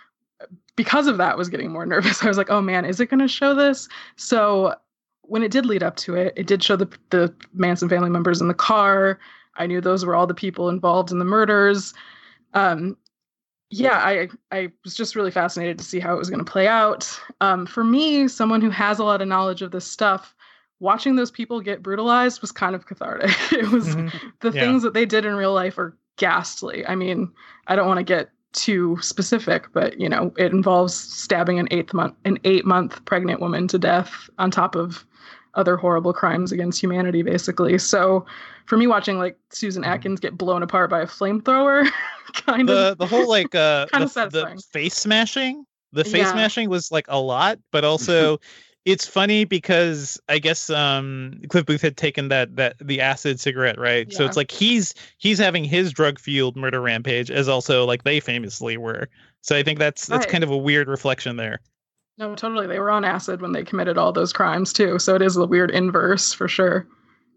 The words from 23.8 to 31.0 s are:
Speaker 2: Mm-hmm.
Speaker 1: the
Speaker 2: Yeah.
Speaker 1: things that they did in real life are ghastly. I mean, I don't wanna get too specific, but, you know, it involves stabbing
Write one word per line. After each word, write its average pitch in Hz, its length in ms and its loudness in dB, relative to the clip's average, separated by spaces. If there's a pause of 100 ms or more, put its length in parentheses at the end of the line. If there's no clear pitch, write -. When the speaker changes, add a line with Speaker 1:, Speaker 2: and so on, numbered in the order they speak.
Speaker 2:
Mm-hmm. 165 320 -6 (140)
Speaker 1:
the 233 100 0
Speaker 2:
Yeah. 143 100 0
Speaker 1:
things 247 220 4
that 226 100 0
they 220 120 2
did 214 200 2
in 208 100 -2
real 196 180 0
life 185 240 0
are 170 180 -6 (220)
ghastly. - 680 -2
I 185 100 -4
mean, 180 360 -4 (360)
I 185 80 2
don't 190 120 2
wanna 185 160 2
get 180 260 -2 (240)
too 175 460 0
specific, 180 720 -2
but, - 260 -2
you 190 120 -2
know, - 280 -2
it 180 140 2
involves 180 420 4
stabbing - 640 -2